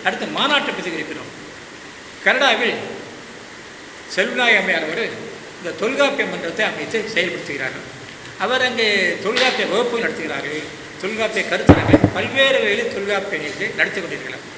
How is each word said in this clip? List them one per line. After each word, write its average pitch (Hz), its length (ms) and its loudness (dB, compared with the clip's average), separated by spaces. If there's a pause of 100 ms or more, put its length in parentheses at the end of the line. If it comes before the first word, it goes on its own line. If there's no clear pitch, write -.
அடுத்து 208 300 0
மாநாட்டை 254 380 2
பற்றி 185 180 -6
குறிப்பிடும். 156 400 -8 (920)
கனடாவில் 240 520 4 (1400)
செல்வநாயகி 233 460 4
அம்மையார் 175 260 0
அவர்கள் 180 240 -2 (460)
இந்த 170 240 -6
தொல்காப்பிய 269 460 2
மன்றத்தை 170 400 -2
அமைத்து 165 340 -2 (140)
செயல்படுத்துகிறார்கள். 147 720 -4 (580)
அவர் 254 240 4
அங்கு 233 180 2 (360)
தொல்காப்பிய 247 500 2
வகுப்பு 196 320 2
நடத்துகிறார்கள். 156 580 -4 (380)
தொல்காப்பிய 208 440 -2
கருத்தரங்களை - 540 8 (160)
பல்வேறு 262 460 4
வகையில் 226 340 0
தொல்காப்பிய 196 460 -2
நிகழ்ச்சிகளை 151 400 -4
நடத்தி 190 200 0
கொண்டிருக்கிறார். 131 460 -8 (120)